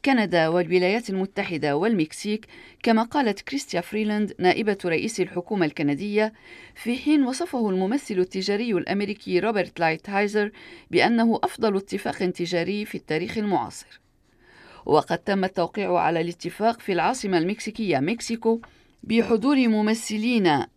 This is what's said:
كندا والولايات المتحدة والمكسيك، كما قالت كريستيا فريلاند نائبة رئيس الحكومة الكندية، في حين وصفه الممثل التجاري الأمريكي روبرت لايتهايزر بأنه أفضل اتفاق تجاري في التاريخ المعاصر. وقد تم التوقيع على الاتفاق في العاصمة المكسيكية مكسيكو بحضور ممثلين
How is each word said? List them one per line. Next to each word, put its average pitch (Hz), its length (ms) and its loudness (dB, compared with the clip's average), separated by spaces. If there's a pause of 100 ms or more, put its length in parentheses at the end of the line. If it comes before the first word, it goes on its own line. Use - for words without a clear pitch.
كندا 185 420 4
والولايات 180 600 2
المتحدة 190 680 -2
والمكسيك، 208 680 -2 (380)
كما 226 200 4
قالت 233 380 0
كريستيا 208 400 -4
فريلاند 214 580 -2
نائبة 196 460 2
رئيس 196 340 -2
الحكومة 175 460 -2
الكندية، 202 680 -2 (420)
في 240 200 -4
حين 294 280 2
وصفه 247 460 -2
الممثل 190 500 0
التجاري 202 520 -2
الأمريكي 196 680 -2
روبرت 202 400 -2
لايتهايزر 202 720 0 (400)
بأنه 226 520 4
أفضل 208 340 0
اتفاق 196 400 -6 (120)
تجاري 180 560 -2
في - 100 -12
التاريخ 170 420 -4
المعاصر. 180 640 -2 (840)
وقد 156 320 2
تم 196 260 -2
التوقيع 185 560 -2
على 165 220 0
الاتفاق 175 580 -4
في - 120 -6
العاصمة 190 460 0
المكسيكية 190 640 -2
مكسيكو 226 600 0 (440)
بحضور 233 640 4
ممثلين 214 960 2 (140)